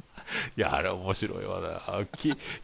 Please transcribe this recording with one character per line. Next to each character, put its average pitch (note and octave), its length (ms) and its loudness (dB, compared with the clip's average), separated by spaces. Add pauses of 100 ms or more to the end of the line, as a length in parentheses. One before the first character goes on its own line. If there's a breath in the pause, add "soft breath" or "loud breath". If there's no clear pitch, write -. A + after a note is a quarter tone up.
(140)
<laughs> - 440 -4
い A2+ 40 2
や、 - 120 4
あ C#2+ 80 4
れ F#2 80 4
面 F#2 240 2
白 G2 280 0
い G2 40 -4
わ F#2 160 -2
な。 F2+ 520 -2
キ - 180 2
ー、 C3+ 60 0 (260 loud breath)